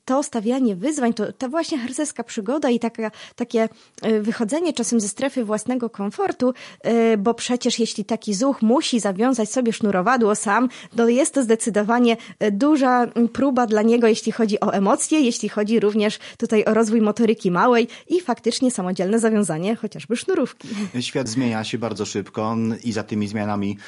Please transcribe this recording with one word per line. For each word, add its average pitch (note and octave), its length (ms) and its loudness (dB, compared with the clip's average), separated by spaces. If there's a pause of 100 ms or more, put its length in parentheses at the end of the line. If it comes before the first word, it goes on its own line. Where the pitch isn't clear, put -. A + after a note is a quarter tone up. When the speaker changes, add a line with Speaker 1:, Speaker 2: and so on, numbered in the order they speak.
Speaker 1:
to C4+ 180 0
stawianie A#3+ 540 0
wyzwań, B3 380 0
to G#3 180 -4
ta C4 160 -6
właśnie D#4+ 300 -2
harcerska B3+ 460 -6
przygoda B3+ 460 -2
i A#3+ 80 2
taka, A3+ 320 -6 (260)
takie, A3+ 320 0 (340)
e, G#3+ 180 2
wychodzenie A#3 520 -2
czasem A#3 280 0
ze G3+ 80 -2
strefy C4+ 360 -4
własnego A3+ 460 -4
komfortu, B3+ 640 -2 (260)
e, A3+ 360 2
bo G#3+ 180 0
przecież B3 440 -2
jeśli A3 260 -2
taki A3 300 -4
zuch B3+ 280 0
musi A#3+ 380 2
zawiązać G#3+ 500 0
sobie A#3+ 220 0
sznurowadło G#3 600 2
sam, A3+ 340 0 (280)
to A#3 120 4
jest B3 260 2
to C#4 80 2
zdecydowanie, A3+ 760 2 (220)
e, G#3+ 120 0
duża, B3+ 540 4
m, A#3 240 0
próba B3+ 380 0
dla G#3+ 160 2
niego, A#3 240 4
jeśli A3 260 2
chodzi G#3+ 280 0
o G3+ 120 0
emocje, A3 480 2
jeśli A#3 280 0
chodzi G#3+ 320 0
również G#3 380 2 (200)
tutaj A3 260 2
o A3 100 2
rozwój A3+ 260 4
motoryki G#3+ 500 2
małej A#3 380 4 (200)
i F4+ 120 2
faktycznie A#3+ 500 -2
samodzielne F#3 480 -2
zawiązanie G#3 580 0
chociażby G#3+ 400 -8
sznurówki. - 520 -4 (320)
Speaker 2:
Świat B2 280 -4
zmienia A2+ 360 -2
się A#2 140 -6
bardzo G#2+ 280 -4
szybko G#2+ 500 -4 (280)
i A#2 80 -4
za A2 100 -4
tymi G#2 260 -4
zmianami G#2 600 -4